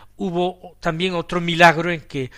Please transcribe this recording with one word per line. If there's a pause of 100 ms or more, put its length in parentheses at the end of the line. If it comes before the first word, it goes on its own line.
(160)
hubo
también
otro
milagro
en
que